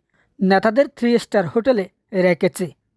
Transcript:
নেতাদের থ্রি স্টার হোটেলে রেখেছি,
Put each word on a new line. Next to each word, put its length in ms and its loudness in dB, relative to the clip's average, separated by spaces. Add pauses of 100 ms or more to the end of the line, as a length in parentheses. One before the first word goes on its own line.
(420)
নেতাদের 460 2
থ্রি 300 0
স্টার 300 -2
হোটেলে 420 -2 (240)
রেখেছি, 580 0 (260)